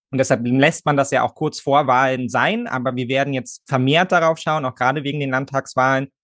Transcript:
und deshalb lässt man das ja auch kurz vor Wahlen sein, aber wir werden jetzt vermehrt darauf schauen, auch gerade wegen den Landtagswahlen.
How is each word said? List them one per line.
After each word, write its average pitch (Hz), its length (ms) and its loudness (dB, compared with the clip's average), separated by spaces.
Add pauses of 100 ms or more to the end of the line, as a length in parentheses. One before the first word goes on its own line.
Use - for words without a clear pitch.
(100)
und 131 80 -2
deshalb 127 260 2
lässt 135 420 2
man 143 100 2
das 139 140 0
ja 123 140 2
auch 120 100 -4
kurz - 240 -4
vor 143 300 2
Wahlen 127 400 2
sein, 156 400 0
aber 127 260 -4
wir 123 140 -4
werden 135 260 -2
jetzt - 320 -8
vermehrt 143 460 2
darauf 165 260 2
schauen, 156 260 -2
auch 127 120 -6
gerade 135 260 0
wegen 143 160 -4
den 139 120 -4
Landtagswahlen. 135 760 -2 (180)